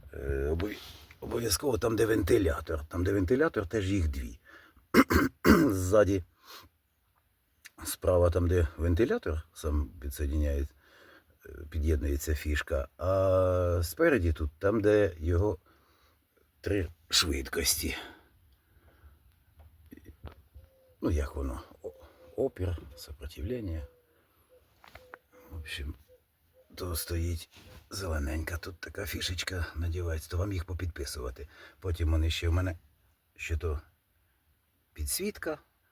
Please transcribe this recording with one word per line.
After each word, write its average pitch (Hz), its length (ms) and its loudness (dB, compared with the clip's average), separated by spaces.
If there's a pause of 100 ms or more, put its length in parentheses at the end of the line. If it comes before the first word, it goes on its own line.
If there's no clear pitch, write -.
(140)
Е, 69 380 -2
обов'я-, 98 260 -2 (420)
обов'язково 117 580 -2
там, 113 180 0
де 110 100 4
вентилятор. 95 800 2
Там, 90 180 -4
де 98 100 2
вентилятор, 104 540 2
теж 98 240 -2
їх 90 160 2
дві. 67 320 -6 (1080)
<clears throat> 165 240 8
Ззаді, 95 540 4 (1600)
справа 87 440 4
там, 87 180 4
де 85 200 6 (100)
вентилятор, 87 640 2 (120)
сам 73 360 -2 (120)
підсоединяє-, 71 640 0 (800)
е, - 40 -18 (200)
під'єднується 73 640 0
фішка, 76 520 -2 (100)
а 92 880 2
спереді 104 500 2
тут, 76 260 -4
там, 104 220 2
де 104 380 6
його 87 380 0 (1040)
три 92 280 -2 (200)
швидкості. - 840 0 (3000)
Ну, 113 100 0
як 71 240 -2
воно? 67 280 -6 (180)
О-, - 120 -12 (420)
опір, 95 420 -2 (180)
сопротивлення. 90 920 -8 (1600)
В 80 60 -12
общем, 76 380 -10 (800)
то 90 200 -6
стоїть 85 540 -4 (400)
зелененька, 78 680 -4
тут 87 220 -12
така - 260 -10
фішечка 87 600 -6 (100)
надівається, 82 540 -4
то 90 80 -4
вам 101 160 -2
їх 87 120 -6
попідписувати. 71 800 -8 (320)
Потім 82 320 -2
вони 80 180 2
ще 82 200 -2
в 82 40 2
мене, 90 240 0 (580)
що - 220 -4
то 78 240 -4 (1120)
підсвітка, 160 640 -6 (340)